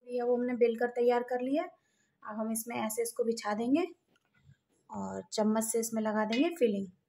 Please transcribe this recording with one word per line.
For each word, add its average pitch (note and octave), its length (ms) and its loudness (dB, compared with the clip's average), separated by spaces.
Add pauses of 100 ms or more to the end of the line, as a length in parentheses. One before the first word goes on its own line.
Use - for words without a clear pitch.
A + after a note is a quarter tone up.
ये B3 160 -2
वो B3 140 4
हमने B3 200 0
बेल A#3 220 4
कर A#3+ 140 2
तैयार A#3+ 320 4
कर B3 180 -2
लिया C#4 200 0
है। F4+ 60 -6 (540)
अब G#3+ 160 -10
हम A3 140 -2
इसमें A#3 240 -6
ऐसे A3+ 260 -2
इसको A#3 220 0
बिछा A3+ 300 0
देंगे C4 320 2 (1040)
और F#3+ 320 -8 (100)
चम्मच G#3+ 320 2
से A3+ 160 -2
इसमें A3 220 -4
लगा G#3+ 220 0
देंगे B3 320 0
फिलिंग। G3+ 300 2 (220)